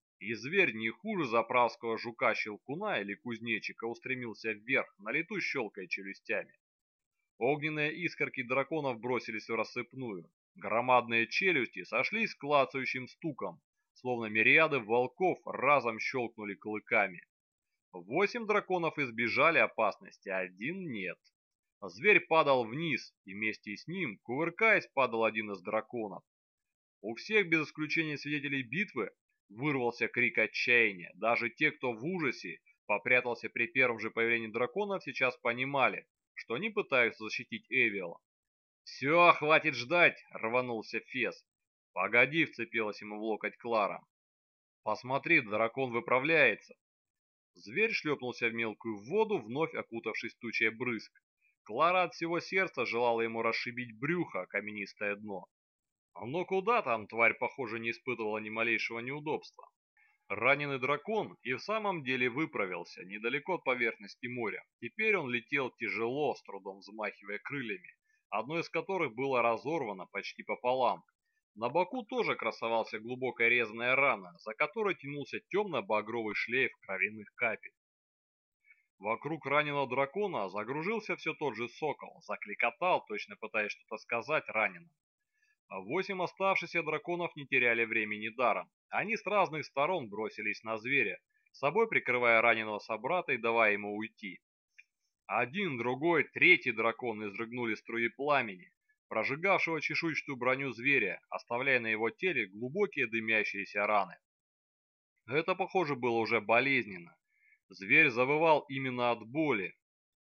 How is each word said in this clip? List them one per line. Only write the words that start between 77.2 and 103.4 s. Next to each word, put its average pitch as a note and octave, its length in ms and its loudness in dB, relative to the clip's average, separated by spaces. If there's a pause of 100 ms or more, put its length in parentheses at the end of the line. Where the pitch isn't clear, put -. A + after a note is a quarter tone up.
капель. - 380 -4 (1300)
Вокруг B2+ 460 -4
раненого C#3+ 420 0
дракона C3+ 600 -2
загружился D#3 680 -4
все D#3 200 -6
тот C3+ 200 -4
же A#2 140 -6
сокол, - 560 -8
закликотал, A#2+ 800 -2
точно G2+ 300 -8
пытаясь G#2+ 360 -4
что-то - 260 -12
сказать A#2+ 500 -4
раненому. G2 440 -2 (760)
А F#2+ 140 -10
восемь F#3 420 -4
оставшихся F3 580 0
драконов D#3+ 540 -4
не C#3+ 100 -12
теряли A#2+ 400 4
времени A2 440 -2
даром. A2 420 2 (180)
Они E3+ 260 -2
с - 100 -10
разных E3+ 400 0
сторон D3 440 0
бросились G#2+ 540 -4
на A2+ 140 -2
зверя, A#2 420 0 (320)
собой D#3 360 2
прикрывая B2 540 4
раненого A2 380 2
собрата C3+ 540 -4
и B2 40 -2
давая A2+ 360 4
ему G#2 220 -4
уйти. G#2 460 -10 (840)
Один, B2+ 500 -2
другой, C3 460 0
третий D3 480 4
дракон A2+ 560 -2
изрыгнули A2+ 480 -4
струи A#2 320 -2
пламени, A#2+ 640 -2 (380)
прожигавшего D#3 720 0
чешуйчатую D3 580 -4
броню C3 340 0
зверя, A2+ 580 2
оставляя B2 500 0
на A2+ 80 -2
его A2 220 2
теле C3 380 -2
глубокие B2+ 580 -2
дымящиеся G#2+ 800 0